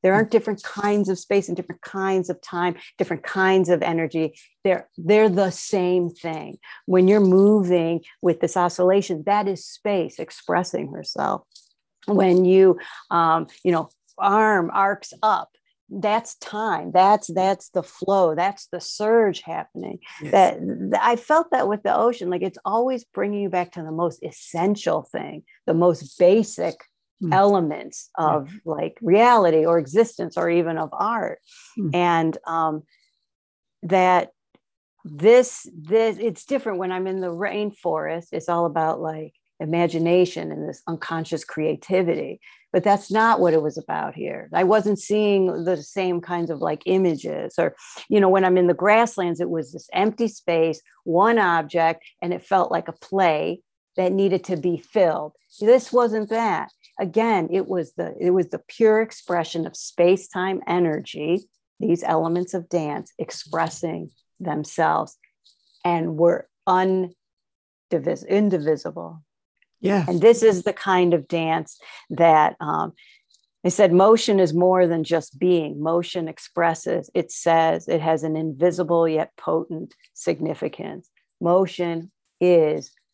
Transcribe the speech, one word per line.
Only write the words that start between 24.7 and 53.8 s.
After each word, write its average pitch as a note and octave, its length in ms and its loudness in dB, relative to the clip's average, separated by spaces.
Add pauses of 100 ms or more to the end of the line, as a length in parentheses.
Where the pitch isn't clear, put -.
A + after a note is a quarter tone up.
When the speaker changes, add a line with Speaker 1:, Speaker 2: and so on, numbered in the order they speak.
Speaker 1:
thing, - 400 -12 (220)
the - 80 0
most E3 460 2
basic F#3 560 2 (460)
Speaker 2:
Mm. E3+ 100 -2
Speaker 1:
elements F#3 800 0 (100)
Speaker 2:
Yeah. D#3+ 60 0 (120)
Speaker 1:
of, C#3+ 120 -6 (160)
like, D#3+ 360 -6
reality G3 640 6
or E3+ 120 4
existence E3+ 580 -2
or E3+ 140 -2
even E3 280 0
of D#3+ 140 -6
art. G#3+ 480 -6 (400)
Speaker 2:
Mm. E3+ 140 -4
Speaker 1:
And, E3 440 0 (100)
um, D#3+ 360 -4 (1000)
that F#3 480 2 (720)
this, G#3+ 680 4
this, F#3 460 0
it's G#3 260 -4
different A3+ 340 -4
when F#3 120 -4
I'm F#3 160 -4
in F#3+ 140 -4
the F3+ 60 -6
rainforest. E3+ 1040 -6
It's E3+ 180 -8
all E3+ 160 0
about, D#3+ 340 -2
like, D#3 340 -10 (260)
imagination E3+ 920 0
and D3+ 160 -8
this - 200 -12
unconscious D#3+ 580 -8
creativity, D#3 960 -4 (320)
but F3+ 100 2
that's G3+ 280 0
not A3 280 2
what E3+ 140 4
it D#3+ 80 4
was D3+ 160 -6
about D#3 380 -8
here. - 360 -10
I E3+ 120 0
wasn't G3+ 360 2
seeing G3 640 0
the F3 140 -2
same F3+ 420 -6
kinds E3+ 300 -6
of, D3+ 100 -8
like, D#3 260 -4
images, E3 720 -2
or, E3 180 0 (340)
you G#3 100 4
know, G3 100 6
when F#3+ 140 4
I'm F3+ 140 4
in F3+ 100 4
the F3 60 4
grasslands, G3+ 680 2
it F3 100 -4
was D#3+ 220 -6
this E3 220 -18
empty G#3+ 340 0
space, E3 540 -2 (240)
one G3+ 320 2
object, E3 680 0 (180)
and F3 120 -4
it F3+ 100 -10
felt F#3 280 0
like E3+ 160 -4
a E3 60 -12
play E3+ 680 -2 (340)